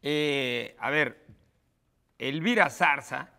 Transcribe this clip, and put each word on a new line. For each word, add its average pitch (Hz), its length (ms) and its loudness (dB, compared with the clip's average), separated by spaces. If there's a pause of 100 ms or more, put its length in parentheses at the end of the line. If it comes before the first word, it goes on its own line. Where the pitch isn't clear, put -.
Eh, 139 760 -2
a 117 120 -2
ver, 143 300 0 (960)
Elvira 160 520 2
Zarza 139 580 -2 (100)